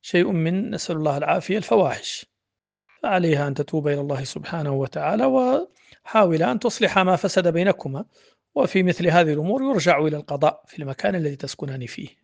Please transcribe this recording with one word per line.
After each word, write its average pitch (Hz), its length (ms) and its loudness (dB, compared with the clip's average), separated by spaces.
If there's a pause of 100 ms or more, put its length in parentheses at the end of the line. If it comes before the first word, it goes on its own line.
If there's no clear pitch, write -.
شيء 180 300 2
من، 175 380 0
نسأل - 260 -6
الله 151 200 0
العافية، 165 420 -2
الفواحش. - 680 0 (760)
فعليها 165 460 2
أن 139 60 -4
تتوب 147 340 -2
إلى 143 120 0
الله 139 240 -4
سبحانه 147 480 -6
وتعالى، 151 540 -2
وحاول 254 1160 0
أن 214 160 0
تصلح 208 400 0
ما 185 180 4
فسد 175 320 0
بينكما، 165 560 -2 (500)
وفي 190 280 2
مثل 175 260 2
هذه 165 240 4
الأمور 185 300 -2
يرجع 180 360 2
إلى 151 180 0
القضاء 143 500 -2
في - 120 -18
المكان 151 360 -4
الذي 151 220 -2
تسكنان 131 500 -10
فيه. - 220 -14 (160)